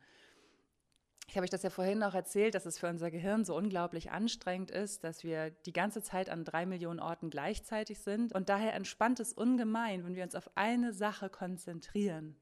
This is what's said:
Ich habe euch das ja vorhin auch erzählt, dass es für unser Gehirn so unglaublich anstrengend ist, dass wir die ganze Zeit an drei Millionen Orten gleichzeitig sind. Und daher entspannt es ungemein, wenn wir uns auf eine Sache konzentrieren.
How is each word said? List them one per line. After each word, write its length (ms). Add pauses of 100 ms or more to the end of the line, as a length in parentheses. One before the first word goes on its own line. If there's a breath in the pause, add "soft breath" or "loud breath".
(1300 soft breath)
Ich 100
habe 80
euch 40
das 140
ja 60
vorhin 340
auch 100
erzählt, 420
dass 100
es 120
für 120
unser 200
Gehirn 360
so 100
unglaublich 560
anstrengend 580
ist, 360
dass 180
wir 280
die 200
ganze 300
Zeit 280
an 140
drei 220
Millionen 340
Orten 300
gleichzeitig 720
sind. 340
Und 160
daher 240
entspannt 480
es 100
ungemein, 720
wenn 120
wir 80
uns 120
auf 200
eine 360
Sache 380
konzentrieren. 1120